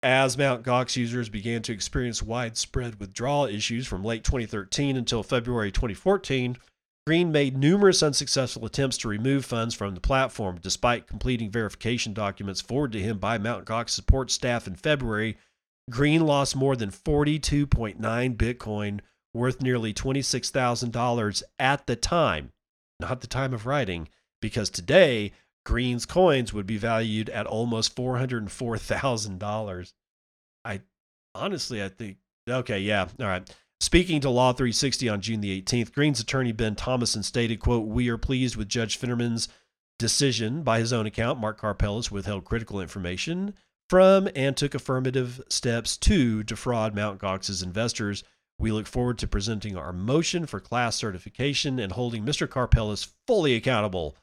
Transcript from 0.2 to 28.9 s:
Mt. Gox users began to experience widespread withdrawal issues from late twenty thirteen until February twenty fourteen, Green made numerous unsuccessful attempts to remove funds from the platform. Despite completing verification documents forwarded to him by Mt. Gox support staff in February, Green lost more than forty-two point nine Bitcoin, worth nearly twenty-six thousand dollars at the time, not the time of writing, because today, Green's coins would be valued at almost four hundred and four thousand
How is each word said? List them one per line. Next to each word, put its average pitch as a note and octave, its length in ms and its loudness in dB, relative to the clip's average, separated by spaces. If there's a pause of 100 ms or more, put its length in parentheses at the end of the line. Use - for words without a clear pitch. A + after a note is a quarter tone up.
Mt. C3 260 0
Gox B2+ 340 0
users A#2+ 320 -4
began A2 320 -4
to A#2+ 100 -8
experience A#2 500 -4
widespread A2+ 800 -4
withdrawal B2+ 460 0
issues A#2 420 -4
from F#2+ 160 -6
late A2+ 220 -2
twenty B2 200 0
thirteen C3 520 -2
until A#2+ 260 -2
February A#2 480 -2
twenty A2 220 -2
fourteen, C3 640 0 (500)
Green E3 240 4
made C#3+ 240 4
numerous F3+ 480 6
unsuccessful C3 600 0
attempts C3 320 -2
to - 100 -4
remove B2 380 0
funds A#2 280 -2
from G2+ 220 -4
the E2+ 60 -12
platform. A#2 600 0
Despite A#2 460 0
completing A2+ 420 -2
verification A2+ 640 -2
documents G2+ 460 -4
forwarded A#2+ 400 -2
to F#2+ 80 -2
him A2 100 -2
by G#2 200 0
Mt. G#2 260 -4
Gox A2+ 280 -4
support C3 380 2
staff A#2+ 380 -2
in F#2 80 -10
February, A2+ 640 -2 (520)
Green D3 360 4
lost C#3+ 280 2
more C3+ 220 2
than G#2+ 160 -4
forty-two D3 720 2
point A2+ 320 2
nine A#2 380 0
Bitcoin, G#2 640 -2 (340)
worth B2+ 280 0
nearly A#2+ 320 0
twenty-six C3+ 560 -2
thousand B2 420 0
dollars A#2 520 0 (160)
at C3+ 280 2
the B2 80 0
time, G#2+ 560 0 (480)
not B2 220 -4
the - 60 -14
time C3 260 -2
of A2 120 -6
writing, G2+ 440 -2 (320)
because G#2 280 -2
today, A#2+ 640 4 (340)
Green's A#2+ 400 0
coins C#3+ 460 4
would G2+ 160 -6
be A2 80 -2
valued A2 540 -2
at G#2 180 -6
almost A2+ 480 -2
four B2+ 220 -2
hundred B2 260 -2
and G2 80 -8
four A#2 260 -4
thousand G#2+ 600 -2